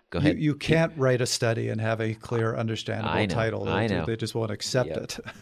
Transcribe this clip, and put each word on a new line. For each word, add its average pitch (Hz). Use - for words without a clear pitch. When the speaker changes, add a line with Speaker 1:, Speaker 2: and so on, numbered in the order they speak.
Speaker 1:
go 85
Speaker 2:
You, -
Speaker 1:
ahead. 175
Speaker 2:
you 147
can't 160
write 131
a 123
study 113
and 110
have 110
a 110
clear, 113
understandable 110
Speaker 1:
I 104
know. -
Speaker 2:
title. 104
Speaker 1:
I 104
Speaker 2:
They, 98
Speaker 1:
know. 82
Speaker 2:
they 113
just 113
won't 110
accept -
Speaker 1:
Yep. -
Speaker 2:
it. -